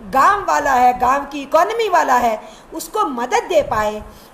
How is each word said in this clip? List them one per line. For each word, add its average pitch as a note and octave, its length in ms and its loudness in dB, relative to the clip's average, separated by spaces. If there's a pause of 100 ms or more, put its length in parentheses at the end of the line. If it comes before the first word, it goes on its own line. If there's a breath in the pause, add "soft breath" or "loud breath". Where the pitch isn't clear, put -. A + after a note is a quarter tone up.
गांव F4 420 2
वाला D4 280 0
है, B3 260 4
गांव B3+ 220 0
की C#4+ 220 -10
economy G4 460 0
वाला D4+ 260 2
है, A#3 280 0 (320 loud breath)
उसको G#4 300 -4
मदद B3 380 -2
दे D#4+ 200 0
पाए। G#3+ 400 -4 (320 loud breath)